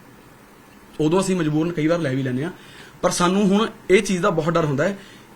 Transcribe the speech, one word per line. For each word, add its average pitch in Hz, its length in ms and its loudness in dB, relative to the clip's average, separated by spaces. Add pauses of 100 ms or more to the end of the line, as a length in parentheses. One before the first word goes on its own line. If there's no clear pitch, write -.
(1000)
ਉਦੋਂ 156 220 2
ਅਸੀਂ 190 140 0
ਮਜਬੂਰਨ 156 360 0
ਕਈ 156 160 0
ਵਾਰ 170 120 2
ਲੈ 135 160 -2
ਵੀ 135 80 -2
ਲੈਂਦੇ 127 200 -2
ਹਾਂ, 180 80 -6 (500)
ਪਰ 180 80 2
ਸਾਨੂੰ 185 380 2
ਹੁਣ 202 220 2 (200)
ਇਹ 196 120 2
ਚੀਜ਼ 190 200 -4
ਦਾ 202 80 0
ਬਹੁਤ 160 240 -2
ਡਰ 165 120 0
ਹੁੰਦਾ 147 180 -2
ਹੈ 196 140 -4 (380)